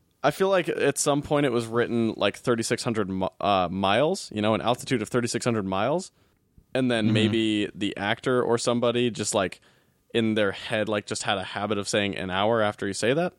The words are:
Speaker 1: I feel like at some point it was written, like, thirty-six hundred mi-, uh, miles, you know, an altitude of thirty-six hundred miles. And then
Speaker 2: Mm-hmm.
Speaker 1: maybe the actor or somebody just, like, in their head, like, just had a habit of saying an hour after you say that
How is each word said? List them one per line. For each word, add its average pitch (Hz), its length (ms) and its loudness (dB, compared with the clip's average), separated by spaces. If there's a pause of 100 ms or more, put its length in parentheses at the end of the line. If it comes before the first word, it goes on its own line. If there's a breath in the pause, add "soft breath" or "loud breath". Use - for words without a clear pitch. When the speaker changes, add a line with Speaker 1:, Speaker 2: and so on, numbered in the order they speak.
(220)
Speaker 1:
I 143 80 4
feel 190 180 0
like 180 200 2
at 135 300 0
some 143 240 2
point 147 240 2
it 123 60 0
was 117 140 0
written, 113 500 0
like, 101 200 0
thirty-six 117 480 0
hundred 107 260 0
mi-, 95 180 -2 (120)
uh, 92 300 4
miles, 104 640 0
you 107 80 -2
know, 110 120 2
an 98 60 0
altitude 123 420 0
of 104 60 -6
thirty-six 120 360 -2
hundred 110 220 0
miles. 113 460 -2 (640)
And 131 160 2
then 110 160 2
Speaker 2:
Mm-hmm. 107 80 4
Speaker 1:
maybe 107 600 2
the 98 220 -4
actor 117 460 0
or 117 160 2
somebody 120 520 0
just, - 240 -4
like, 95 260 -2 (540 soft breath)
in 113 200 2
their 101 180 2
head, 107 360 -4
like, 104 180 -2
just - 180 -6
had 107 140 0
a 92 40 -4
habit 101 360 -4
of 98 100 -6
saying 101 280 0
an 92 140 -6
hour 107 320 2
after 104 240 -2
you 98 60 -2
say 110 200 0
that 170 260 -2